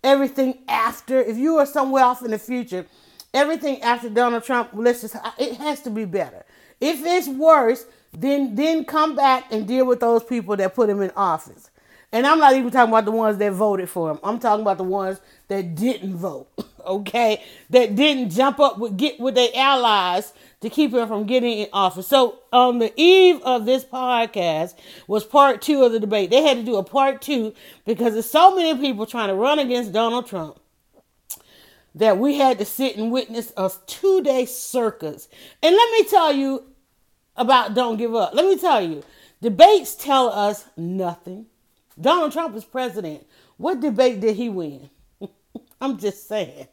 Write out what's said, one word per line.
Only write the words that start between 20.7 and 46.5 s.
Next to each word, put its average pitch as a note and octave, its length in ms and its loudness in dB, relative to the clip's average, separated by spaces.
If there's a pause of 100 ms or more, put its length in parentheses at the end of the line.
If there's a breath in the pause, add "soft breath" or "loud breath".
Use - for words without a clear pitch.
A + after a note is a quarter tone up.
keep C#4+ 220 -2
him A#3+ 140 0
from G#3+ 180 -6
getting A#3+ 340 0
in G#3 140 -6
office. F#3 360 -2
So C4 320 2 (120)
on B3 260 4
the A3+ 180 -2
eve F4+ 460 6
of B3 220 0
this B3+ 200 0
podcast A3+ 880 -2 (320 loud breath)
was G#3 160 -2
part C#4 400 4
two C#4 220 2
of A#3 80 2
the A3+ 80 -2
debate. G3+ 300 -2
They B3+ 120 4
had C#4 140 4
to A#3+ 80 -8
do A#3 120 -4
a G3 60 -2
part C4+ 400 -2
two A#3 320 -4 (300 loud breath)
because A3+ 300 -2
there's A3 160 -6
so F#4 260 6
many D#4+ 240 0
people A#3 260 -4
trying A3+ 220 -6
to G3 60 -2
run C4+ 240 0
against B3 340 -4
Donald A#3 340 -2
Trump E3 320 -12 (1400 soft breath)
that F#3+ 240 2
we C#4 180 0
had C4 220 2
to G#3 60 -4
sit B3+ 320 -6
and A3 160 -4
witness A3+ 440 -6
a F#3+ 140 -2 (160)
two-day C#4 600 0
circus. A3 840 -6 (340 loud breath)
And E4+ 140 6
let A#4 160 4
me A4 160 4
tell E4 240 4
you C4+ 320 -2 (720)
about A#3+ 380 2
Don't A#3 220 -2
Give A3+ 180 -4
Up. - 200 -2
Let D#4+ 120 2
me G4 100 2
tell C#4+ 240 2
you, D#3+ 220 -6 (380 soft breath)
debates D4 540 4
tell C4+ 340 0
us G#3 360 -2 (120)
nothing. F3+ 720 -8 (540)
Donald D4+ 320 2
Trump D#4 240 -6
is A3 80 -14
president. B3+ 600 -10 (300 soft breath)
What A#3+ 240 -4
debate B3 400 0
did G#3+ 160 0
he A#3 120 -4
win? D3 420 -10 (300)
<laughs> - 600 -20
I'm C4 180 -6
just G3 300 -8
saying. - 440 -8